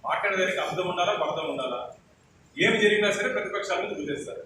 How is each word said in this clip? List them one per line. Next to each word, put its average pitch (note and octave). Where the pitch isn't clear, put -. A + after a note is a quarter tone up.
మాట్లాడేదానికి F#3
అర్థం F#3
ఉండాలా, F3+
పర్థం E3+
ఉండాలా? B2+
ఏమి A3
జరిగినా G#3
సరే -
ప్రతిపక్షాల F#3+
మీద -
రుద్దేస్తారు. -